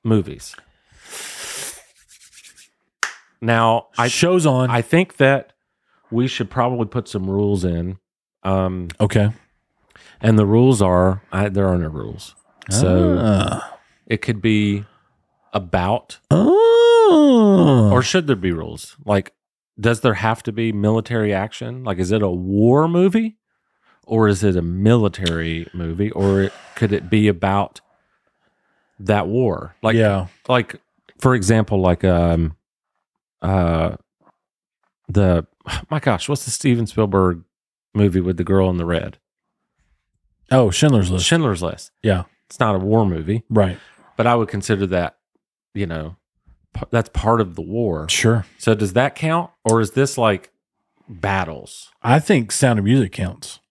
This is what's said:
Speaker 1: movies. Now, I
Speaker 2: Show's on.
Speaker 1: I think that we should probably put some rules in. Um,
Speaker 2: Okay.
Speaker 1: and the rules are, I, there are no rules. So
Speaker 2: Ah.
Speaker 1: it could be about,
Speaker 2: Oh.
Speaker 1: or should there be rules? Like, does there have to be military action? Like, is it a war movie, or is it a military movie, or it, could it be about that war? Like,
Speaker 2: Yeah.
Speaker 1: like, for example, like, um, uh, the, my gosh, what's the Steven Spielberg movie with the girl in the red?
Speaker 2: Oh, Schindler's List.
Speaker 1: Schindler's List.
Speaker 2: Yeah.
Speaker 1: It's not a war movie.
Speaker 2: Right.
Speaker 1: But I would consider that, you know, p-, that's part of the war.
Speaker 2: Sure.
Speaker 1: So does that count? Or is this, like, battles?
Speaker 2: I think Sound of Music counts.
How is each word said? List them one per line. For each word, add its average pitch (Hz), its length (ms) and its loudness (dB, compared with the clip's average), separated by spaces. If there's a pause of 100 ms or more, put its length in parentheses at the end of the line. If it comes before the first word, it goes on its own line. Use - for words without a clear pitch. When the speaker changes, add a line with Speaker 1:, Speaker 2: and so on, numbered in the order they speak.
Speaker 1:
movies. 104 500 -2 (2750)
Now, 113 560 2
I 120 120 0
Speaker 2:
Show's 175 380 2
on. 127 240 2
Speaker 1:
I 120 120 0
think 180 360 0
that 135 340 2 (580)
we 120 160 -2
should 120 240 -6
probably 120 360 -2
put - 220 -8
some 95 220 -6
rules 101 340 0
in. 87 340 -4 (440)
Um, 92 460 -2 (120)
Speaker 2:
Okay. 104 300 2 (880)
Speaker 1:
and 110 180 4
the 104 80 4
rules 117 360 4
are, 92 400 2 (100)
I, 98 160 -2
there 98 200 -2
are 90 100 0
no 82 100 -4
rules. 76 460 -14 (360)
So 90 500 2
Speaker 2:
Ah. 98 560 -2 (300)
Speaker 1:
it - 160 -4
could 110 200 -6
be 104 420 0 (680)
about, 95 680 -4 (120)
Speaker 2:
Oh. 285 1600 4
Speaker 1:
or 127 100 4
should 165 240 -2
there 135 100 0
be 90 160 -2
rules? 78 520 -10
Like, 101 280 -2 (460)
does 113 220 0
there 117 140 2
have 110 300 -2
to 113 80 -8
be 113 200 -4
military 107 600 -2
action? 117 520 -8
Like, 98 140 -4
is 90 120 -2
it 107 120 0
a 101 80 0
war 104 580 2
movie, 196 480 0 (680)
or 110 220 2
is 98 140 0
it 98 140 2
a 87 60 0
military 87 1080 -2
movie, 87 380 -6
or 98 320 0
it, 98 100 -2 (220)
could 104 180 0
it 92 160 -4
be 107 200 4
about 98 520 -2 (1160)
that 101 300 -2
war? 107 540 -4
Like, 113 140 0
Speaker 2:
Yeah. 101 300 2 (220)
Speaker 1:
like, 123 320 -2 (380)
for 131 160 2
example, 107 460 0
like, 90 240 2
um, 85 520 0 (840)
uh, 85 560 -2 (1120)
the, 92 380 2 (440)
my 151 100 -4
gosh, 107 280 -2
what's 147 160 -6
the - 60 -10
Steven 117 360 0
Spielberg 95 560 0 (520)
movie 98 260 2
with 90 160 -2
the 87 80 -4
girl 95 240 2
in 90 100 -2
the 85 60 -4
red? 85 340 -6 (1300)
Speaker 2:
Oh, 127 200 4
Schindler's 107 400 2
List. 90 140 -2
Speaker 1:
Schindler's 127 380 0
List. - 300 -10 (100)
Speaker 2:
Yeah. 92 220 0 (220)
Speaker 1:
It's - 120 -20
not 110 160 0
a 95 40 0
war 104 280 2
movie. 90 440 -4
Speaker 2:
Right. 98 280 0 (380)
Speaker 1:
But 117 100 0
I 120 80 2
would 113 140 -2
consider 98 380 -4
that, 87 320 -4 (560)
you 98 120 -6
know, 82 300 -10 (580)
p-, - 160 -10
that's 117 200 -2
part 113 300 0
of 92 140 -4
the - 80 -12
war. 85 460 -6
Speaker 2:
Sure. 113 380 0 (100)
Speaker 1:
So - 180 0
does 104 200 -4
that 127 200 0
count? 165 360 -4 (140)
Or 113 160 2
is 107 120 -4
this, 135 260 -2
like, 107 320 -2 (580)
battles? 90 840 -8 (120)
Speaker 2:
I 120 160 4
think 143 320 0
Sound 120 280 0
of 101 80 -2
Music 110 260 2
counts. - 480 -10 (100)